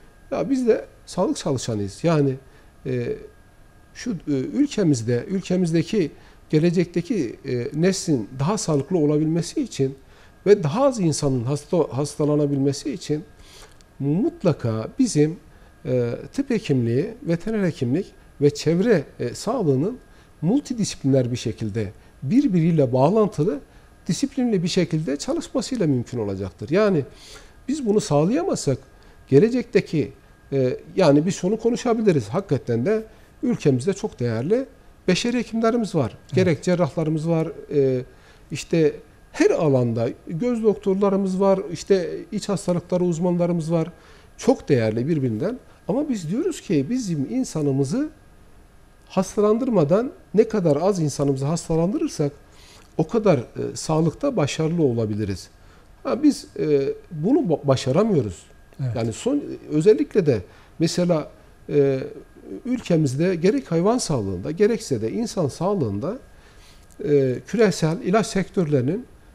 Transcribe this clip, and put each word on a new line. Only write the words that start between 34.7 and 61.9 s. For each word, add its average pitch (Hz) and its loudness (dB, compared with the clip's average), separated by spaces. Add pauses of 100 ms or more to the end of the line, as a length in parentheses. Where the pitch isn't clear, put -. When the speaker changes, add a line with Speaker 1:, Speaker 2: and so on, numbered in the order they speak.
Speaker 1:
beşeri 240 0
hekimlerimiz 226 0
var. 127 -2
Speaker 2:
Evet. - -12
Speaker 1:
Gerek 180 2
cerrahlarımız 160 0
var, 160 0 (260)
e, 135 2 (500)
işte 160 2 (360)
her 403 4
alanda 127 2 (180)
göz 233 -2
doktorlarımız 196 2
var, 196 4 (120)
işte 165 0 (140)
iç 214 -6
hastalıkları 180 -2
uzmanlarımız 175 0
var. 170 0 (460)
Çok - 0
değerli 117 2
birbirinden. 147 -2 (280)
Ama 285 -2
biz 190 -4
diyoruz 294 -4
ki 143 0
bizim 196 -4
insanımızı 160 -2 (960)
hastalandırmadan 214 2 (220)
ne 220 6
kadar 170 2
az 190 0
insanımızı 139 -2
hastalandırırsak 165 -2 (680)
o 190 0
kadar, 208 2
e, 117 -4 (320)
sağlıkta 165 0
başarılı 160 0
olabiliriz. 110 -2 (540)
Ha, 262 -2
biz, - 2 (120)
e, 143 2 (220)
bunu 185 2
ba-, 165 -2
başaramıyoruz. 135 0 (400)
Speaker 2:
Evet. 120 -4
Speaker 1:
Yani 117 -4
son, 277 -4 (260)
özellikle 185 2
de 120 2 (380)
mesela, 165 0 (380)
e, 139 2 (640)